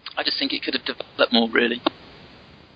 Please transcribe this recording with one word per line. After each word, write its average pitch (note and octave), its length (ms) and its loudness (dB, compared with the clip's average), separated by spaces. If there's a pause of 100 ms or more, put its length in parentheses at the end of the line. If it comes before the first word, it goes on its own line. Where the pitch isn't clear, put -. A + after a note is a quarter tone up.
(160)
I D3 60 -4
just D3+ 160 -2
think C#3 140 -2
it C#3 100 -4
could C#3+ 120 -4
have B2+ 100 -4
developed - 480 -2
more, A#2 180 4
really. A#2+ 320 0 (920)